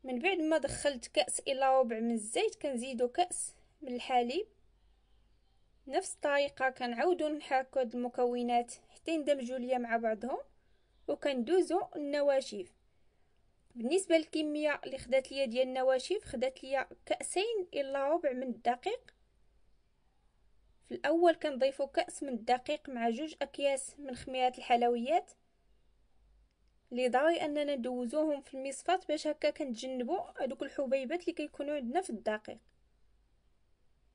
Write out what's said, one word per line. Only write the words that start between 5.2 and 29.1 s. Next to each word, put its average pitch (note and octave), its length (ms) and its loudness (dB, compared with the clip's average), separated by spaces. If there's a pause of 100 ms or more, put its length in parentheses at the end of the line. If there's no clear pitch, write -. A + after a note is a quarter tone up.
نفس D4+ 260 0
الطريقه C#4+ 560 2
كنعاودوا C4 600 0
نحركوا C4+ 520 0
هاد A#3+ 140 -2
المكونات A#3+ 800 0 (160)
حتى - 220 -8
يندمجوا C#4 460 0
ليا B3 200 0
مع A#3 200 0
بعضهم، A3+ 420 -2 (680)
وكندوزوا D4+ 920 0
النواشف. C#4 760 0 (1000)
بالنسبه D#4+ 420 2
للكميه D4+ 680 0
اللي C4+ 120 -10
خدات C4 340 0
ليا C4+ 140 0
ديال B3+ 220 0
النواشف، C4 580 0
خدات C4 380 -6
ليا C4+ 240 -2 (180)
كاسين G4+ 680 -2
الا C#4 340 -2
ربع D#4 260 2
من B3+ 100 -4
الدقيق. B3+ 680 -2 (1700)
في - 80 -8
الاول E4 400 4
كنضيفوا C4+ 500 0
كاس - 380 -4
من C#4+ 60 -4
الدقيق B3 600 -2
مع A#3 200 0
جوج D4 320 -4
اكياس C#4 580 -2
من C4 160 -10
خميره B3+ 420 -2
الحلويات، A#3+ 720 2 (1600)
اللي B3 180 0
ضروري D4 320 4
اننا D4 340 0
ندوزوهم B3+ 680 -2
في - 120 -20
المصفات C#4 540 -2
باش D#4 200 0